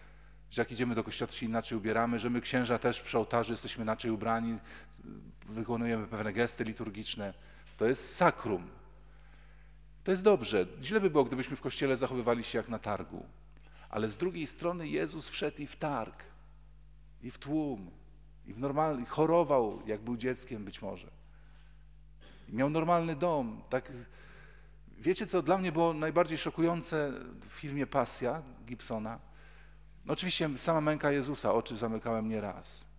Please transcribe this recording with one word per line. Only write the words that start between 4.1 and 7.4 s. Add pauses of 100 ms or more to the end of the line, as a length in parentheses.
ubrani, (880)
wykonujemy
pewne
gesty
liturgiczne. (440)